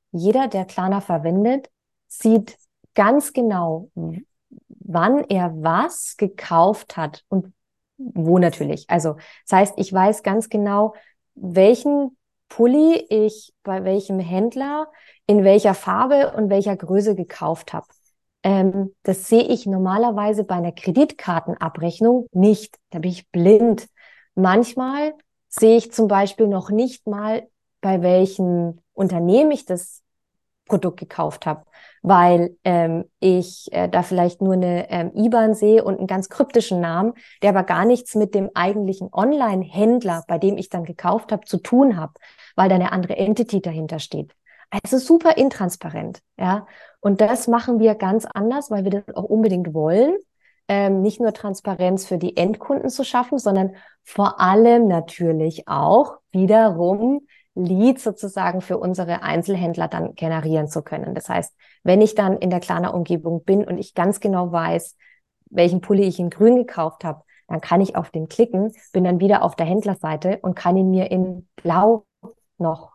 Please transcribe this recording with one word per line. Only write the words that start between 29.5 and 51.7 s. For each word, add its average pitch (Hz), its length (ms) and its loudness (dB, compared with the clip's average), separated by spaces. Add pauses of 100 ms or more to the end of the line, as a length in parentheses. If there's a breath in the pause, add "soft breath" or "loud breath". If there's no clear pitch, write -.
ich 285 120 -6
das - 380 -8 (640)
Produkt 180 340 -2
gekauft 160 460 -8
habe, 151 180 -6 (380 soft breath)
weil, 175 640 4
ähm, 170 420 -2 (140)
ich, 180 520 0
äh, 180 160 -2
da 180 140 0
vielleicht 175 400 -2
nur 190 120 0
eine, 180 360 -2
ähm, 175 240 -6
iban 220 400 2
sehe 214 300 4
und 196 160 -4
einen 190 80 -6
ganz 190 200 -4
kryptischen 226 540 -2
Namen, 175 320 -2 (300 soft breath)
der 202 80 4
aber 190 120 0
gar 180 220 0
nichts 240 300 0
mit 214 180 0
dem 196 220 0
eigentlichen 190 580 -4
Online-Händler, 208 1120 0
bei 170 120 -2
dem 196 180 0
ich 180 120 -12
dann 175 140 -8
gekauft 175 480 -4
habe, - 140 -6
zu - 120 -6
tun 247 400 2
hat, 160 120 -10 (460 soft breath)
weil 190 120 4
da 190 80 4
eine 180 160 0
andere 185 240 -4
Entity 202 460 -2
dahinter 160 380 -8
steht. 147 340 -12 (380 soft breath)
Also 202 260 -4
super 320 400 4
intransparent, 175 840 -4 (160)
ja. 190 280 -2 (340 loud breath)
Und 202 220 0
das 226 260 2
machen 233 320 0
wir 220 140 4
ganz 208 320 -2
anders, 240 460 -4
weil 202 120 -4
wir 196 80 -2
das 202 240 -6
auch 185 100 -8
unbedingt 190 500 0
wollen, 196 420 2 (500)
ähm, 196 360 0
nicht 220 180 -2
nur 226 100 0
Transparenz 190 760 -4